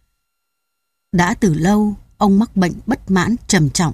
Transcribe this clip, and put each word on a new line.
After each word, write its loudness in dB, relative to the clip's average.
Đã 0
từ 0
lâu, 0
ông 2
mắc -2
bệnh 0
bất -6
mãn 0
trầm 2
trọng -2